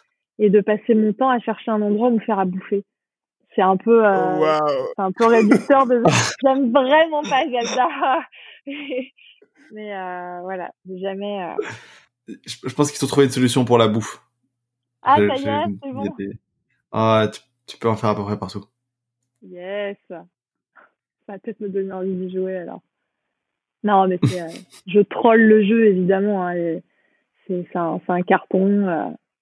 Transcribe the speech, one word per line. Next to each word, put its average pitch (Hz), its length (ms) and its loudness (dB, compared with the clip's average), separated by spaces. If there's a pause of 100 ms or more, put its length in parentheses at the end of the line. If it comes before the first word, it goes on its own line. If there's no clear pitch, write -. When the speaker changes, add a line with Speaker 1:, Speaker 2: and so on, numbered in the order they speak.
(380)
Speaker 1:
et 214 120 4
de 208 100 6
passer 214 340 0
mon 214 200 2
temps 262 160 0
à 247 100 2
chercher 220 300 -6
un 214 120 -2
endroit 208 260 0
où 240 60 2
me 214 60 0
faire 208 180 -2
à 190 60 2
bouffer. 185 400 -4 (720)
C'est 202 60 2
un 190 160 4
peu, 226 280 4
euh, 185 320 2
Speaker 2:
Waouh. 151 560 0
Speaker 1:
c'est 202 80 -6
un 190 80 -2
peu 226 160 0
réducteur 240 600 4
de, 240 180 2
Speaker 3:
<laughs> 123 400 0
Speaker 1:
j'aime 269 260 2
vraiment 294 520 2
pas 294 260 0
Zelda. 254 720 -2 (460)
<laughs> - 1040 -14
Mais, 214 240 -12
euh, 180 460 -10
voilà, 185 280 -10 (160)
j'ai 185 140 -12
jamais, 196 420 -8
euh, - 920 -14 (120)
Speaker 3:
Je, 117 100 -14 (120)
je 127 60 -10
pense 147 180 -2
qu'ils - 120 -10
ont 131 40 0
trouvé 143 180 4
une 123 60 -2
solution 127 320 0
pour 117 140 4
la 113 100 4
bouffe. 107 340 -6 (800)
Speaker 1:
Ah, 262 160 4
Speaker 3:
Je, 311 100 4
Speaker 1:
ça 277 80 -2
y - 20 -4
Speaker 3:
je, 277 100 -6
Speaker 1:
est, 285 200 -2
Speaker 3:
il 196 140 -8
Speaker 1:
c'est 277 60 -12
Speaker 3:
y - 20 -10
a 254 40 -10
Speaker 1:
bon. 220 240 -8
Speaker 3:
des, 98 140 -10 (600)
ah, 110 400 2
tu, - 80 -16 (260)
tu - 120 -20
peux 117 100 -2
en 110 80 0
faire 110 140 0
à 104 40 0
peu 101 80 -6
près 104 160 -6
partout. 95 260 -12 (800)
Speaker 1:
Yes. 196 540 -10 (120)
Ça 175 160 -16 (1000)
va 202 120 -14
peut-être - 220 -14
me 208 80 -8
donner 196 240 -6
envie 190 220 -6
d'y 185 200 -8
jouer, 185 240 -6
alors. 175 220 -14 (1040)
Non, 196 240 4
mais 180 160 -2
c'est, 180 180 0
euh, 165 60 -12 (200)
Speaker 3:
<laughs> - 180 -20
Speaker 1:
je 202 140 2
troll 226 400 4
le 214 240 6
jeu, 226 220 2
évidemment, 190 580 0
hein, 175 100 -4
et 170 280 -4 (640)
c'est, 180 260 -6
c'est 180 60 -6
un, 170 280 -4
c'est 180 60 -2
un 180 100 0
carton, 190 680 2
euh, 165 200 -4 (340)